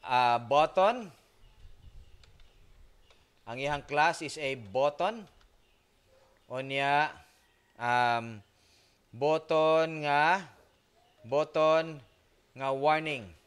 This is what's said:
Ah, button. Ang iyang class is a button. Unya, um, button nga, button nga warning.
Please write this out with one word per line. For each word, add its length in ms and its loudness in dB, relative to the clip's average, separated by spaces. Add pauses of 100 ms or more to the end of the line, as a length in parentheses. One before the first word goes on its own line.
Ah, 400 2
button. 640 2 (2500)
Ang 160 -10
iyang 240 -4
class 320 2
is 160 -10
a 240 -6
button. 640 -2 (1300)
Unya, 640 0 (640)
um, 640 0 (720)
button 880 0
nga, 480 2 (720)
button 800 0 (480)
nga 240 -4
warning. 560 -2 (160)